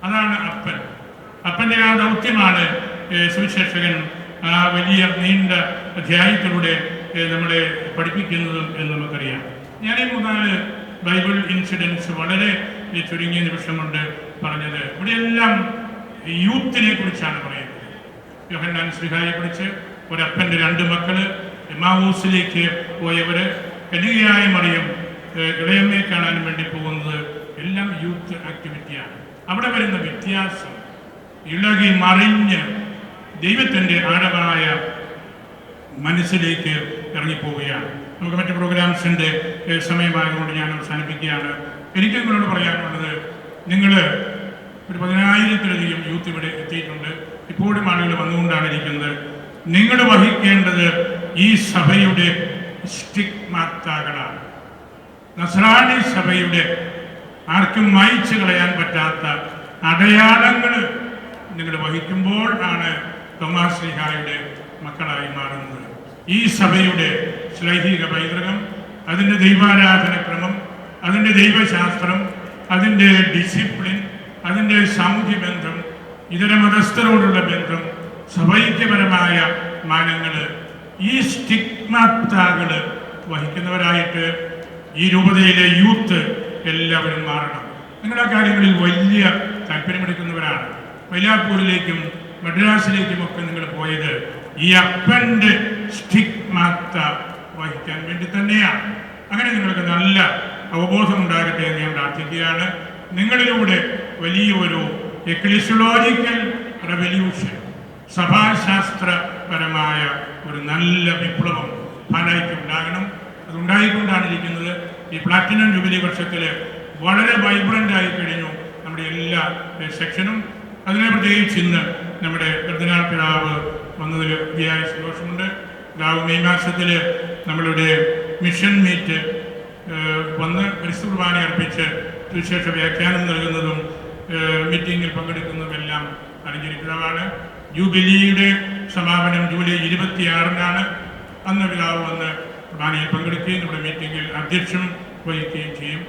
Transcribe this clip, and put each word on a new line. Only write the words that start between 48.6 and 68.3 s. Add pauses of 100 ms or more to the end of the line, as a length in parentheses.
ഇരിക്കുന്നത്. (680)
നിങ്ങൾ (140)
വഹിക്കേണ്ടത് (600)
ഈ (240)
സഭയുടെ (680)
സ്റ്റിഗ്മാത്താകളാണ്. (1000)
നസ്രാണി (160)
സഭയുടെ (920)
ആർക്കും (100)
മായ്ച്ചു
കളയാൻ
പറ്റാത്ത (640)
അടയാളങ്ങൾ (840)
നിങ്ങൾ (100)
വഹിക്കുമ്പോൾ (220)
ആണ് (500)
തോമാസ്
ശ്ലീഹായുടെ (480)
മക്കളായി
മാറുന്നത്. (500)
ഈ (200)
സഭയുടെ (480)
ശ്ലൈഹിക (100)
പൈതൃകം, (540)